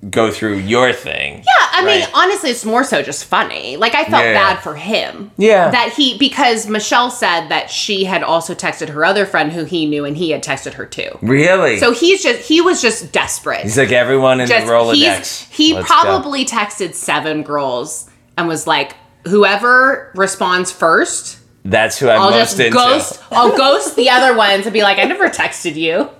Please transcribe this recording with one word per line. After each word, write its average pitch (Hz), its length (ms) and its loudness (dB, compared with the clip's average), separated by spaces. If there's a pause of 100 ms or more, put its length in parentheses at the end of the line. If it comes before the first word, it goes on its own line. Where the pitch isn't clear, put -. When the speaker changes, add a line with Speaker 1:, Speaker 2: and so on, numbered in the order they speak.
(100)
Speaker 1:
go 110 200 2
through 104 280 -4
your 117 340 2
thing. - 460 -6
Speaker 2:
Yeah, 698 340 2
I 370 120 0
mean, 392 180 2
Speaker 1:
Right? - 120 -6
Speaker 2:
honestly, 349 360 0
it's 240 140 -6
more 226 200 0
so 170 180 -2
just - 220 -8
funny. 147 520 -4
Like, 220 180 -2
I 294 100 0
felt 277 200 2
Speaker 1:
Yeah. 220 100 2
Speaker 2:
bad 196 280 2
for 156 140 -10
him. 170 600 -6
Speaker 1:
Yeah. 190 340 4
Speaker 2:
That 233 240 0
he, 254 220 0
because 226 520 0
Michelle 240 420 0
said 170 380 -2
that 156 220 -4
she 190 340 -4
had 180 180 -2
also 165 320 -2
texted 165 360 -8
her 151 140 -4
other 196 220 2
friend 156 260 -2
who 165 120 -6
he 160 220 -4
knew, 147 180 -4
and 143 120 -6
he 165 140 -4
had 143 140 -4
texted 135 300 -8
her - 120 -12
too. - 220 -10 (140)
Speaker 1:
Really? 143 560 2
Speaker 2:
So 240 140 2
he's 370 300 2
just, 240 240 0
he 320 140 4
was 349 220 2
just 220 280 -2
desperate. 135 520 -4
Speaker 1:
He's 104 160 -4
like, 131 120 2
"Everyone 127 500 4
in 123 60 0
Speaker 2:
Just, 120 200 0
Speaker 1:
the 117 60 0
Rolodex. 117 220 4
Speaker 2:
he's, 294 460 0 (100)
he 311 240 2
Speaker 1:
Let's - 140 -6
go." 679 60 4
Speaker 2:
probably 285 500 0
texted 208 500 -6
seven 151 480 -4
girls 143 680 -6 (300)
and 170 80 -2
was 160 200 -4
like, 147 280 -2 (320)
"Whoever 208 880 2
responds 185 560 -2
first, - 680 0 (260)
Speaker 1:
That's 110 340 0
who 135 100 0
I'm 110 120 6
Speaker 2:
I'll 196 100 4
Speaker 1:
most - 80 4 (120)
Speaker 2:
just - 100 -4
Speaker 1:
into. 233 160 4
Speaker 2:
ghost, 247 440 0 (120)
I'll 190 240 4
ghost 285 400 2
the 254 140 2
other 254 260 4
ones 202 300 2
and 220 60 -6
be 214 100 0
like, 196 160 2
'I 196 60 2
never 370 260 0
texted 165 440 -6
you.'" 165 340 -2 (120)